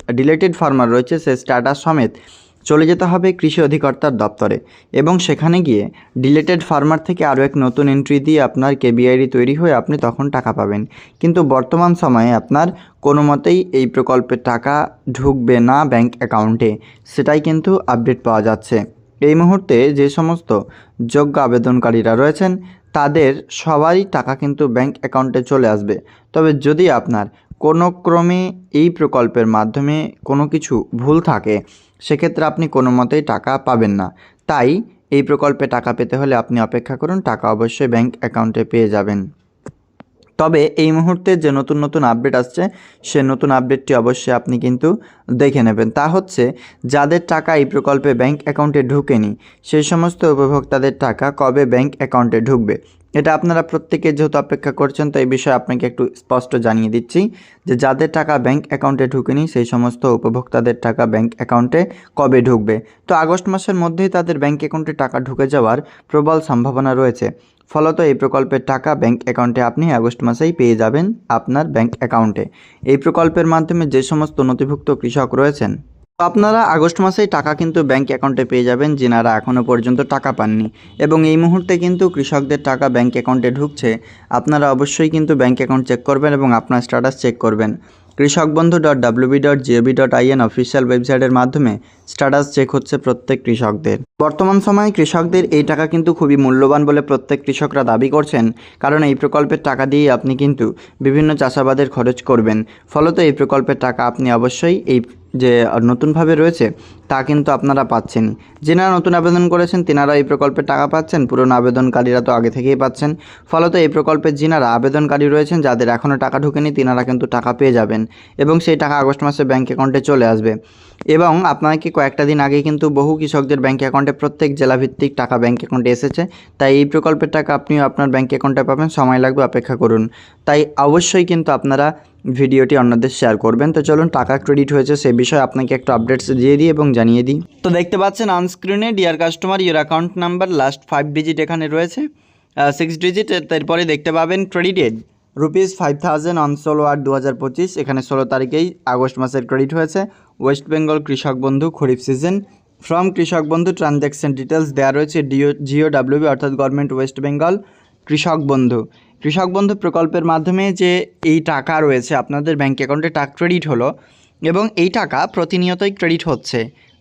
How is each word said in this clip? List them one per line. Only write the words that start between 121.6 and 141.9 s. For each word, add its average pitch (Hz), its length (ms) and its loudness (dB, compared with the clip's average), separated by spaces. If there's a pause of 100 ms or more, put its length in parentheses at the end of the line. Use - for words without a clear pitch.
কয়েকটা 143 360 0
দিন 147 140 2
আগে 143 220 2
কিন্তু 151 280 0
বহু 147 280 0
কৃষকদের 143 420 -2
ব্যাংক 131 200 0
অ্যাকাউন্টে, 139 320 0
প্রত্যেক 143 440 -2
জেলাভিত্তিক 135 600 0
টাকা 123 220 -2
ব্যাংক 120 220 0
অ্যাকাউন্টে 123 300 -2
এসেছে। 131 380 -2 (300)
তাই 135 180 4
এই 143 100 6
প্রকল্পের 151 440 0
টাকা 147 260 -2
আপনিও 143 280 0
আপনার 139 260 -2
ব্যাংক 131 200 0
অ্যাকাউন্টে 139 340 0
পাবেন, 143 260 0
সময় 127 300 2
লাগবে, 131 240 2
অপেক্ষা 123 320 -2
করুন। 113 340 2 (360)
তাই 147 200 2 (120)
অবশ্যই 170 480 2
কিন্তু 165 260 0
আপনারা 139 420 0 (380)
ভিডিওটি 131 460 2
অন্যদের 120 320 2
শেয়ার 113 280 0
করবেন। 117 360 0
তো 156 80 0
চলুন, 156 260 2
টাকা 135 300 -2
ক্রেডিট 139 360 0
হয়েছে 143 220 2
সে 139 180 2
বিষয়ে 123 280 2
আপনাকে 131 340 -2
একটু 131 180 -2
আপডেটস 120 380 0
দিয়ে 135 260 4
দিই 160 120 4
এবং 151 240 2
জানিয়ে 117 300 4
দিই। 143 180 -2 (220)
তো 180 60 0
দেখতে 175 280 -2
পাচ্ছেন 196 320 -2
on 180 180 0
screen-এ, 202 440 -4
"Dear 185 260 0
customer, 170 420 -2
your 175 260 0
account 165 320 -2
number 180 300 -2
last 143 340 -2 (100)
five 147 220 -2
digit" 156 280 -2
এখানে 160 260 -4
রয়েছে, 165 340 -4